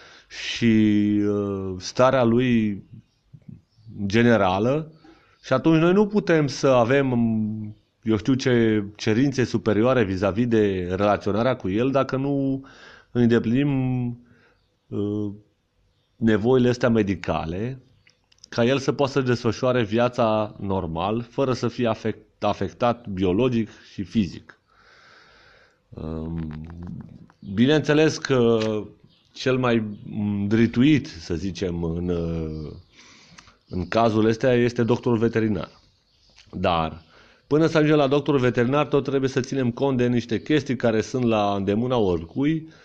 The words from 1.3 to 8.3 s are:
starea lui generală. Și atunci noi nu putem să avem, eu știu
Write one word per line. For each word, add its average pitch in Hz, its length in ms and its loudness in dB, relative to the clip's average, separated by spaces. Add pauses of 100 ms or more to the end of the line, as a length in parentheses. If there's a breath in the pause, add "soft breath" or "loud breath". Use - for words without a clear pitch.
starea 127 460 2
lui 117 580 2 (1200)
generală. 113 840 2 (500 soft breath)
Și - 100 -4
atunci 160 280 4
noi 175 120 4
nu 208 140 4
putem 185 400 0
să 131 200 -4
avem, 131 440 4 (920)
eu 110 140 2
știu 131 180 0